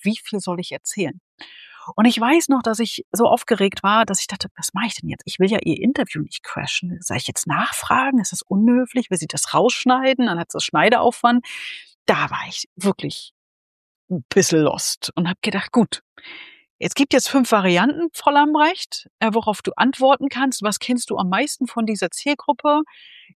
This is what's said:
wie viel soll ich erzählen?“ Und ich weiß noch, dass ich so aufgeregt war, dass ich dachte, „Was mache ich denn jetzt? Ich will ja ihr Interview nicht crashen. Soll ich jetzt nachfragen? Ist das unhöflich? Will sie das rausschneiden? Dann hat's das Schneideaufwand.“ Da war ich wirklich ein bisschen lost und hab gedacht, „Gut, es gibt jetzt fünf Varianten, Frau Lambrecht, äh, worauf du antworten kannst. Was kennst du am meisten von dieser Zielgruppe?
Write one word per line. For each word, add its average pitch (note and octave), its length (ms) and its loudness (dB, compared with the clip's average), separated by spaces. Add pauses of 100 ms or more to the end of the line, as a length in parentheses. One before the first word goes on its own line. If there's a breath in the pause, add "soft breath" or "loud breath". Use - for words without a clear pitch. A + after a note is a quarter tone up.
wie G#3+ 200 -2
viel G#3 180 -6
soll F3 200 -6
ich - 120 -10
erzählen?“ D#3 480 -6 (760 loud breath)
Und G#3+ 120 4
ich A#3+ 140 4
weiß C#4 280 2
noch, C4 140 2
dass A3 180 -2
ich - 320 -4
so A3+ 140 2
aufgeregt G3 560 2
war, G#3+ 240 4
dass G3 140 -2
ich - 60 -6
dachte, - 300 -10
„Was - 180 -8
mache G#3 120 -2
ich - 100 -6
denn E3 120 -10
jetzt? - 160 -8
Ich - 140 -12
will F#3+ 120 4
ja A3 140 2
ihr - 160 0
Interview A#3 420 -2
nicht - 200 -12
crashen. - 580 -6
Soll - 160 -6
ich C3 120 -4
jetzt - 180 -6
nachfragen? B3 720 0
Ist F#3 120 -4
das F3+ 100 -10
unhöflich? A#3+ 680 0
Will F3+ 80 -2
sie D#3 100 -8
das - 260 -6
rausschneiden? B3+ 720 2
Dann F3 120 -2
hat's E3+ 160 -8
das D3+ 100 -4
Schneideaufwand.“ A#3 840 2 (600 loud breath)
Da - 240 0
war - 180 -8
ich - 180 -10 (100)
wirklich F#3 560 -4 (800)
ein F3 200 -4
bisschen E3+ 320 4
lost - 540 -2
und E3+ 120 0
hab F3+ 140 -4
gedacht, - 300 -4
„Gut, - 300 0 (760 loud breath)
es - 140 -4
gibt - 200 2
jetzt B3+ 160 4
fünf C4 220 2
Varianten, G#3 600 4
Frau - 180 2
Lambrecht, D4+ 760 2 (120)
äh, A3 120 2
worauf G#3+ 300 -2
du - 140 -4
antworten C4 540 2
kannst. B3+ 320 -2
Was G#3 180 -2
kennst B3 300 -4
du - 80 -2
am F#3 120 0
meisten B3 380 -2
von A3+ 180 -4
dieser A3 240 -2
Zielgruppe? D4 720 0 (540 loud breath)